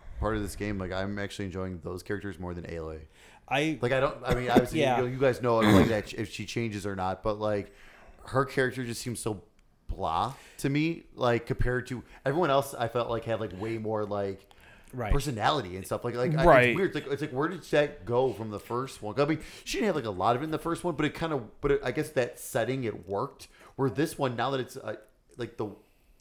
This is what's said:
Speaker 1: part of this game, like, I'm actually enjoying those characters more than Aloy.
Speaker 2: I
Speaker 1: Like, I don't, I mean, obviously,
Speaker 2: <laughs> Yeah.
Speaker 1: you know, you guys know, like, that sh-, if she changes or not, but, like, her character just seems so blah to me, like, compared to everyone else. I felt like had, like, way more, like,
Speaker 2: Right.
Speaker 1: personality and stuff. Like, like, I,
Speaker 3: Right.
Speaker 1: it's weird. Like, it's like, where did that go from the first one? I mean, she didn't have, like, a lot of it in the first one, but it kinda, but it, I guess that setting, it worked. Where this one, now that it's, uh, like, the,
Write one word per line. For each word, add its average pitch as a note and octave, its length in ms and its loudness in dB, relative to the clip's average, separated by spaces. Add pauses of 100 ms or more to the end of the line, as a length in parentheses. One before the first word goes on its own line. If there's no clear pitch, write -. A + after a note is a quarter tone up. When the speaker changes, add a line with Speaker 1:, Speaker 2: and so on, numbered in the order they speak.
(200)
Speaker 1:
part G#2+ 180 0
of G#2 40 -2
this G2 140 -6
game, G#2 240 -4
like, F2+ 140 -4
I'm G2+ 260 -4
actually G2+ 260 -6
enjoying F#2 380 -6
those F2+ 180 -8
characters G2 380 -6
more F2 140 -6
than F2 120 -8
Aloy. D#2+ 360 -8 (460)
Speaker 2:
I D3 340 0
Speaker 1:
Like, B2 100 2
I C3 80 2
don't, C#3 160 0 (100)
I B2+ 100 2
mean, B2 140 -2
obviously, B2 300 4
Speaker 2:
<laughs> - 20 6
Yeah. C3 160 4
Speaker 1:
you B2+ 60 2
know, B2 60 -2
you B2+ 100 -4
guys B2+ 220 4
know, A#2+ 160 4
like, A2 320 8
that G#2+ 200 0
sh-, - 80 -10
if A2 140 -4
she G#2 140 -8
changes G#2 420 -4
or G2 80 -4
not, F#2 280 -2
but, G#2 160 0
like, G#2 320 0 (560)
her C3+ 180 2
character B2+ 400 0
just A#2 160 -6
seems A#2 180 -6
so G#2+ 240 -4 (460)
blah F2+ 440 -2 (260)
to C#3 100 0
me, D#3 340 0 (100)
like, A#2+ 320 2
compared B2 420 0
to A#2+ 160 -8 (220)
everyone D3 240 2
else. C3+ 240 2
I A#2+ 140 -2
felt A#2+ 220 -2
like A2+ 160 -4
had, A2+ 160 0
like, F#2+ 200 -8
way A2+ 160 -4
more, G#2+ 280 -2
like, G2+ 420 -4 (480)
Speaker 2:
Right. A2 160 0
Speaker 1:
personality B2+ 640 0
and F#2+ 80 -8
stuff. G#2+ 220 -4
Like, A#2+ 80 -2
like, D3+ 240 2
I, - 80 6
Speaker 3:
Right. B2+ 240 10
Speaker 1:
it's A#2 80 4
weird. F#3 180 0
Like, C#3+ 120 -4
it's C3+ 160 -2
like, C#3 80 -6
where C3+ 180 0
did F3+ 140 -8
that D3 420 2
go B2 260 2
from A2+ 200 -8
the G2+ 80 -6
first B2+ 420 -6
one? G#2 180 -4
I C#3+ 60 6
mean, D3+ 140 0 (260)
she - 140 -4
didn't A3+ 80 2
have, F3 80 2
like, A2+ 100 -2
a G#2+ 60 -2
lot F#2+ 240 4
of C3 80 -2
it - 20 -6
in D#3 60 -4
the D#3 80 -2
first E3 240 -4
one, F3 120 -2
but D3+ 100 0
it C#3+ 100 0
kinda, D#3+ 260 -2 (200)
but C#3+ 100 2
it, C#3 120 4
I B2+ 80 -2
guess D3+ 200 -2
that B2 280 0
setting, B2+ 440 -2
it G2+ 260 -6
worked. G2 380 -4 (280)
Where C3+ 140 2
this D3+ 300 -2
one, B2+ 160 0
now A#2+ 160 -2
that C3+ 80 -2
it's, B2 180 -8
uh, A2 200 -8 (380)
like, A#2 220 -8
the, G#2+ 120 -4 (520)